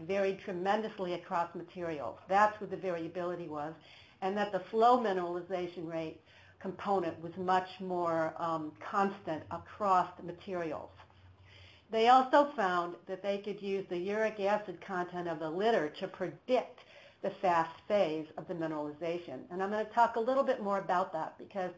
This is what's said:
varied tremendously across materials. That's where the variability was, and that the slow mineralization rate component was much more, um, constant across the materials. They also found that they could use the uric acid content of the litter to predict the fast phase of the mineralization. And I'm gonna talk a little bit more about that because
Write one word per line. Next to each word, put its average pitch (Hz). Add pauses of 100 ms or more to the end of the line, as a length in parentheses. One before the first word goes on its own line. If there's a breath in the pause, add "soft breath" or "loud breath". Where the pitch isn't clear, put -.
varied 196
tremendously 196
across 170
materials. 165 (100)
That's 214
where 196
the 185
variability 175
was, 151 (520 loud breath)
and 190
that 202
the 185
slow 233
mineralization 180
rate 160 (400 loud breath)
component 180
was 170
much 185 (120)
more, 170
um, 160
constant -
across 180 (100)
the -
materials. 170 (1040 loud breath)
They 226
also 262
found 180 (100)
that 185
they 202
could 202
use 196
the 180
uric 208
acid 196
content 180
of 165
the 156
litter 185 (100)
to 190
predict 190 (420 loud breath)
the 196 (140)
fast 170
phase 160 (140)
of 156
the 180
mineralization. 156 (100)
And 180
I'm 196
gonna 214
talk 226
a 240
little 262
bit 240
more 202
about 190
that 160
because 180